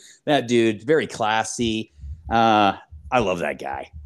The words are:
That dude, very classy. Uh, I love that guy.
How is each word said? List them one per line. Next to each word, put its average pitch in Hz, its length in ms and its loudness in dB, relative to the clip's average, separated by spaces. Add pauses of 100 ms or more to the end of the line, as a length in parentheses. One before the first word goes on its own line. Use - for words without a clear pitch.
(260)
That 139 220 0
dude, 113 340 2
very 131 240 2
classy. 110 880 -2 (380)
Uh, 110 460 4 (340)
I 127 80 2
love 92 200 0
that 71 200 -4
guy. 69 320 -10 (140)